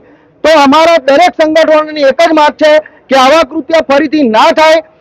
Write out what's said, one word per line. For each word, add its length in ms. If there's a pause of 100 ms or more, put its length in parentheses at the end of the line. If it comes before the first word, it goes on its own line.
(440)
તો 160
અમારા 380
દરેક 460
સંગઠનોની 580
એક 280
જ 40
માગ 180
છે 280
કે 360
આવા 280
કૃત્ય 360 (100)
ફરીથી 400
ના 220
થાય, 320 (180)